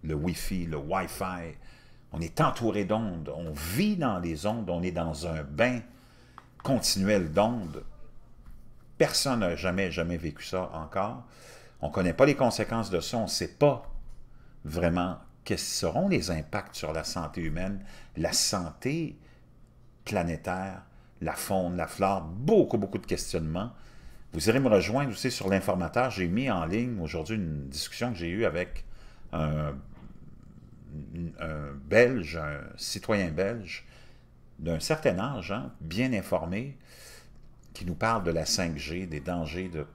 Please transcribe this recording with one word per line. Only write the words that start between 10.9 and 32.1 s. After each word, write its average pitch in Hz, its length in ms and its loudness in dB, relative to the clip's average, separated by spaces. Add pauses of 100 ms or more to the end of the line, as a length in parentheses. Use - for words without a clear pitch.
On - 80 -2
connaît 90 240 2
pas 135 120 8
les 147 100 6
conséquences 110 540 2
de 87 120 2
ça, - 160 -4
on 107 100 0
sait - 280 -2
pas 139 360 4 (720)
vraiment 87 540 2 (260)
quels - 160 0
seront - 480 2
les 92 240 2
impacts 82 440 -4
sur 80 180 -4
la 80 100 -2
santé 80 380 -4
humaine, 90 420 -2 (320)
la - 160 0
santé 123 840 0 (880)
planétaire, 90 800 -2 (360)
la 78 140 -2
faune, 90 420 0
la 82 120 0
flore, 98 340 2
beaucoup, 127 560 4
beaucoup 98 200 -2
de - 80 -6
questionnements. 87 680 -2 (580)
Vous - 160 0
irez 123 140 6
me 131 80 4
rejoindre 107 420 6
aussi 123 200 0
sur 98 180 -2
l'informateur. 95 640 2
J'ai 92 180 0
mis 123 200 2
en 90 140 2
ligne 110 380 0
aujourd'hui 80 340 -4
une 76 320 -2
discussion 90 460 -4
que 92 40 -6
j'ai 85 120 -2
eue 104 160 0
avec 85 400 0 (480)
un, 76 400 0 (1700)
un 76 320 -4 (160)
Belge, 104 480 6